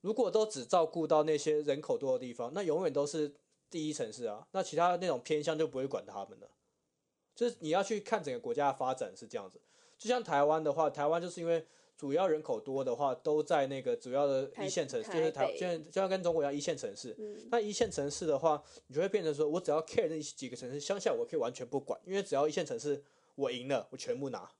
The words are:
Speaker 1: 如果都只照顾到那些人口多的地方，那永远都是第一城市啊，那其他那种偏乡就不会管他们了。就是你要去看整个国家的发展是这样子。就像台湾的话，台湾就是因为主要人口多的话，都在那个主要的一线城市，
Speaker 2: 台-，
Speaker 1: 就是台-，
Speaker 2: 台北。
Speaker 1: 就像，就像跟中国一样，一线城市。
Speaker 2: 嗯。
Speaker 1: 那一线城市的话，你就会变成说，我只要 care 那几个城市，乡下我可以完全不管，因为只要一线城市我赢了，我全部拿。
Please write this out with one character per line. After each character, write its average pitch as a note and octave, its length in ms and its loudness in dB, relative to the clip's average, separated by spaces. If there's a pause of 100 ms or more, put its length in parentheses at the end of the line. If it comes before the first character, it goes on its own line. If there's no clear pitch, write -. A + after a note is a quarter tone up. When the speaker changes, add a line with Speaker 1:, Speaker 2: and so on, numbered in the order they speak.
Speaker 1:
如 G3+ 140 -2
果 A3 160 2
都 G#3+ 160 4
只 C3+ 180 -8
照 E3 220 6
顾 E3 200 -2
到 D3+ 180 8
那 D#3 120 4
些 D3+ 260 2
人 D3 180 2
口 C3 180 0
多 C3+ 140 0
的 B2+ 120 0
地 B2 80 -8
方， A#2+ 220 -6
那 G3+ 80 -2
永 F3 220 0
远 D3+ 80 2
都 C#3+ 140 2
是 D3 280 -2 (340)
第 D#3 200 -4
一 D3+ 40 -4
城 A#2 200 -4
市 A#2+ 120 -10
啊， G#2+ 280 -6
那 F#3+ 100 -2
其 - 140 -4
他 F3 200 4
那 F3+ 100 -2
种 D#3+ 140 0
偏 D3+ 220 0
乡 D#3 160 0
就 D#3+ 80 4
不 B2+ 100 -6
会 C3 100 -2
管 C3 200 -4
他 G2+ 200 -8
们 - 140 -20
了。 - 80 -20 (840)
就 A#3+ 140 0
是 - 120 -4
你 D#3 100 -4
要 F#3 120 4
去 G#3 180 -2
看 G#3 220 -2
整 C#3 100 -6
个 A#2+ 60 -6
国 A#2+ 160 -4
家 C#3+ 180 4
的 C3 60 -4
发 C3 160 0
展 G2 220 -6
是 A#2 100 -16
这 A#2 100 -10
样 G2 140 -8
子。 - 100 -20 (360)
就 - 120 -10
像 B3 140 2
台 D3 220 4
湾 D#3 180 4
的 D3+ 100 2
话， D#3 160 2
台 D3 180 -2
湾 E3+ 140 2
就 F3 80 -6
是 F3 120 -10
因 E3 60 -4
为 E3 200 0 (300)
主 C#3 160 -6
要 F3+ 160 4
人 D#3 120 2
口 - 200 -4
多 C3+ 240 -4
的 B2+ 100 0
话， C3+ 180 2
都 D3+ 300 2
在 D3+ 240 2
那 C3+ 160 -6
个 B2 140 0
主 B2+ 160 -10
要 C#3+ 140 4
的 C3+ 220 2 (160)
一 - 40 -4
线 D3 200 -2
城 B2+ 140 -4
市， A2 80 -8
Speaker 2:
台-， E3+ 80 0
Speaker 1:
就 D#3+ 60 4
是 D#3+ 80 2
台-， D3 140 0
Speaker 2:
台 - 60 -2
北。 - 60 -8
Speaker 1:
就 F3+ 80 -2
像， E3 180 -4
就 E3 160 -20
像 F#3+ 80 0
跟 F#3+ 140 0
中 E3+ 100 2
国 D#3+ 100 2
一 - 20 2
样， C#3+ 100 0
一 C#3+ 60 -2
线 D3 180 -2
城 G2+ 180 -6
市。 A2+ 220 -10
Speaker 2:
嗯。 G#3 320 -12
Speaker 1:
那 A#3 100 2
一 G#3 120 -4
线 G3+ 180 0
城 C#3+ 180 -2
市 C#3+ 160 -6
的 D3 140 2
话， D3+ 240 2 (240)
你 B2+ 80 -20
就 D3 60 2
会 F#3+ 80 2
变 G3 160 2
成 D#3 100 0
说， D3 140 2
我 E3+ 120 0
只 - 120 0
要 D#3 100 2
care F3+ 260 2
那 D#3+ 120 -2
几 C3+ 280 -10
个 A#2+ 80 -10
城 B2 160 -10
市， D3 60 -6
乡 F#3+ 200 -2
下 F#3 140 0
我 A#2 120 0
可 - 120 -6
以 D3 40 2
完 A#2 120 0
全 B2+ 140 -10
不 C3+ 140 -2
管， - 260 -6
因 F3+ 60 -8
为 G3 100 0
只 D3+ 140 -2
要 D3 120 4
一 D3+ 40 -2
线 F3 120 0
城 C3+ 140 -6
市 C#3+ 240 -2 (320)
我 C3+ 160 -2
赢 B2+ 160 -6
了， C3 240 0
我 C3 60 -14
全 B2 220 -4
部 C#3 120 -4
拿。 F#2+ 180 -8 (120)